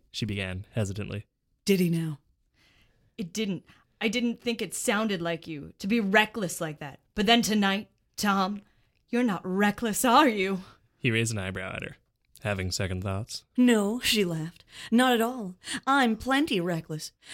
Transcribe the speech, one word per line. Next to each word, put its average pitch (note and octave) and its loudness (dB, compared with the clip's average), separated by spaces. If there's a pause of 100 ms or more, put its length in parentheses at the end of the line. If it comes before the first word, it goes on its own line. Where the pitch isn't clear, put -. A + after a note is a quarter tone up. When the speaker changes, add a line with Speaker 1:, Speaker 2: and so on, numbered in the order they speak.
(120)
Speaker 1:
she - -6
began G2 -6
hesitantly. G2+ -4 (400)
Speaker 2:
"Did G3 4
he F3 2
now?" E3 -4 (1000)
Speaker 3:
"It F3 -10
didn't. G3+ -4 (340)
I A3 0
didn't A#3 -2
think A3+ -4
it F#3+ -8
sounded G#3 -2
like E3+ -4
you, D#3 -12
to G3 -8
be A#3 2
reckless G#3+ 0
like D#3 -8
that. C#3+ -14 (160)
But G#3 0
then A#3 6
tonight, G3 2 (260)
Tom, G3+ 0 (480)
you're A#3+ 0
not G#3 0
reckless, G3+ 0
are C4 8
you?" F#3+ 0 (380)
Speaker 1:
He B2+ 0
raised A2+ 0
an G#2+ -4
eyebrow F#2 -6
at - -10
her. - -12 (440)
"Having F#2+ -2
second F#2 -4
thoughts?" G2 -6 (140)
Speaker 2:
"No," A#3 4
she G#3+ 2
laughed. E3 -6 (280)
"Not B3 6
at A3+ 2
all. A3+ -6 (320)
I'm C4 4
plenty C4 0
reckless. E3 -6 (220)